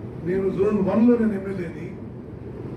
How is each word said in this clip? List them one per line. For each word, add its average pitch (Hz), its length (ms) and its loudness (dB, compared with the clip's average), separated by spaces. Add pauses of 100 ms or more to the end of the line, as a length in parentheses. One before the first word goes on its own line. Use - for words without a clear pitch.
(260)
నేను 190 240 0
జోన్ 202 280 2 (120)
వన్ 226 220 6
లో 233 60 6
నేను 214 160 2
ఎమ్మెల్యేని, 190 540 -6 (880)